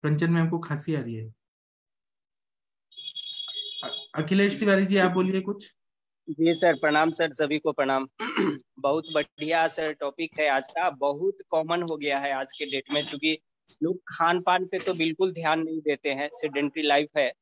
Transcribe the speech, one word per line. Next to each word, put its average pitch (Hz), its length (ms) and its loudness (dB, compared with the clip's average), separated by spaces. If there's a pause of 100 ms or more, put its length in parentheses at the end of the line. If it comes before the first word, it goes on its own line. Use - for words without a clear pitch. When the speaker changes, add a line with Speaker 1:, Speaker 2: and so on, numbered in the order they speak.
Speaker 1:
कंचन 151 280 2
मैम 165 180 4
को 165 100 0
खांसी 151 360 -4
आ 143 40 0
रही 120 160 -6
है। 110 180 -10 (2500)
अ-, - 400 -8
अखिलेश 196 360 2
तिवारी 196 260 4
जी, 196 120 2
आप 180 140 4
बोलिए 185 300 0
कुछ। 202 340 -8 (540)
Speaker 2:
जी 160 240 2
सर, 160 220 4
प्रणाम 156 360 2
सर, 160 200 -2
सभी 147 280 -2
को 151 120 0
प्रणाम। 135 360 0 (120)
<clears throat> 196 440 -2 (160)
बहुत 143 240 0 (100)
बढ़िया 156 540 0
सर 156 260 -2
topic 151 460 -6
है 151 80 4
आज 135 200 2
का, 175 220 -2
बहुत 143 480 0 (120)
common 165 340 0
हो 165 140 -4
गया 143 220 0
है 139 120 0
आज 135 220 -4
के 151 120 -6
date 135 260 -6
में, 147 160 0
क्योंकि 156 300 -2 (460)
लोग 180 240 -2
खान 175 340 2
पान 185 240 2
पे 185 140 -4
तो 185 140 -2
बिल्कुल 165 400 0
ध्यान 160 260 0
नहीं 160 220 -4
देते 147 280 0
हैं, 143 240 -2
sedentary 147 500 -2
life 147 340 4
है 131 240 2